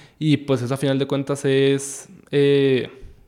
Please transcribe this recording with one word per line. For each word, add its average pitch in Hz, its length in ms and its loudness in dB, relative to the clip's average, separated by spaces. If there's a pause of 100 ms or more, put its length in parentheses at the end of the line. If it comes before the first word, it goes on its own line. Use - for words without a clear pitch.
(180)
Y, 151 200 2
pues, 135 240 -2
eso 123 120 -4
a 131 40 -6
final 135 220 0
de 139 60 0
cuentas 139 380 -4
es, 139 640 0 (240)
eh, 139 580 2 (380)